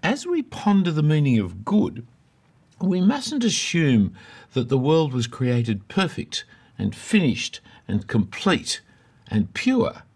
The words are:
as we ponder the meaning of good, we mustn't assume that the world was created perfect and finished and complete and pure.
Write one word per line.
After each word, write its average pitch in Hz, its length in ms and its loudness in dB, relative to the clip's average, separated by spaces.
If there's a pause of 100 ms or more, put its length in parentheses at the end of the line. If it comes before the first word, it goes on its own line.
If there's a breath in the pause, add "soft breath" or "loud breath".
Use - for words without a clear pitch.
as 254 220 -2
we 349 160 0
ponder 196 500 2
the 151 100 2
meaning 147 380 4
of 92 240 -6
good, 170 420 -2 (760)
we 180 200 0
mustn't 262 440 2
assume 143 680 2 (380 loud breath)
that 120 160 -2
the 135 100 2
world 151 340 2
was 120 140 -2
created 120 640 -2
perfect - 560 -4 (340 soft breath)
and 101 160 -2
finished - 680 -2 (260 loud breath)
and 104 200 -4
complete - 720 -2 (500 soft breath)
and 104 240 0
pure. - 480 0 (140)